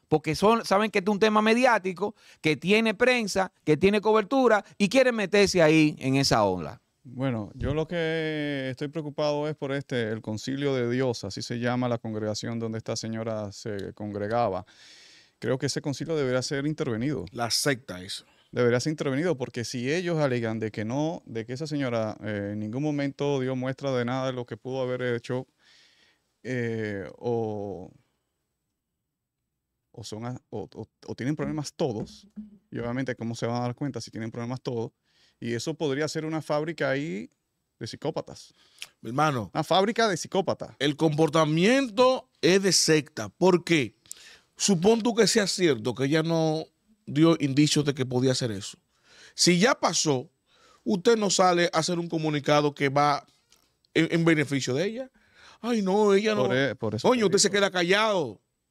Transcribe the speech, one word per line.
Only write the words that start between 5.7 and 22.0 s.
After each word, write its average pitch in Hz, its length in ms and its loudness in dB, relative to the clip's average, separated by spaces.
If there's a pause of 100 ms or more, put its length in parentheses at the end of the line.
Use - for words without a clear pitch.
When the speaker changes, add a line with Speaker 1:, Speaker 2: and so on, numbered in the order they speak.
Speaker 1:
en 131 180 0
esa 131 280 4
ola. 90 360 -2 (260)
Speaker 2:
Bueno, 123 480 -6
yo 127 200 -4
lo 156 120 -2
que 156 840 -4
estoy 135 180 -8
preocupado 147 580 -4
es 151 80 -4
por 139 180 -6
este, 131 360 -4
el 113 140 -6
Concilio 135 520 -4
de 123 140 0
Dios, 127 360 -2
así 104 180 -8
se 120 160 -6
llama 123 280 -2
la 120 120 -2
congregación 110 600 -6
donde 113 200 -6
esta 113 180 -8
señora 110 560 -6
se 98 400 -10
congregaba. 104 720 -2 (720)
Creo 127 200 -2
que 143 80 -4
ese 143 160 -4
concilio 147 340 -4
debería 127 240 0
ser 139 260 -4
intervenido. 127 640 -2
Speaker 3:
La 120 200 -4
secta, 107 500 -2
eso. - 240 -12 (280)
Speaker 2:
Debería 123 280 2
ser 156 120 -2
intervenido, 151 440 -2
porque 123 280 -8
si 123 280 -4
ellos 175 260 -2
alegan 120 400 0
de 110 120 -4
que 107 160 -6
no, 139 400 -4
de 113 180 -8
que 117 80 -10
esa 135 140 -8
señora, 123 560 -2